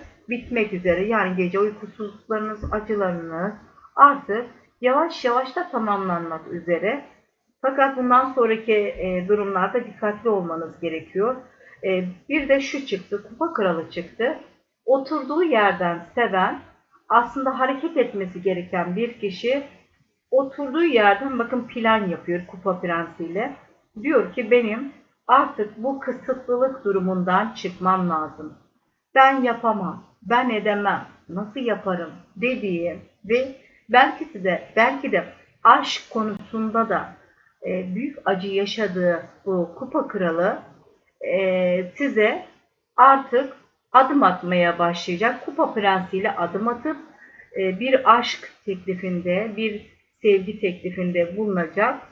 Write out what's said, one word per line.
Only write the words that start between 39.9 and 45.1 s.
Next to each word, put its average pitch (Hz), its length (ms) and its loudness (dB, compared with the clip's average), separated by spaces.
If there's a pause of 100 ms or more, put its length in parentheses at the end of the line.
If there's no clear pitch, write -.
Kralı, 185 500 0 (600)
e, 185 760 0
size 269 520 0 (500)
artık 269 560 6 (400)
adım 269 300 6
atmaya 175 560 2
başlayacak. 175 680 0